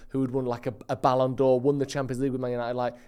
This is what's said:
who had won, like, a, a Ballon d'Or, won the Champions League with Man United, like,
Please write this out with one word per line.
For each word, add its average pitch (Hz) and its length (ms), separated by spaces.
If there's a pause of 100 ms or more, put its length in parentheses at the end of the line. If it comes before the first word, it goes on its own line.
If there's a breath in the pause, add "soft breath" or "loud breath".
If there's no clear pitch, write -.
who 135 120
had 131 100
won, 131 140
like, 120 220
a, 113 80 (140)
a 131 80
Ballon 131 380
d'Or, 131 240
won 143 200
the 131 80
Champions 131 340
League 135 120
with 123 80
Man 123 120
United, 120 220
like, 123 200 (140)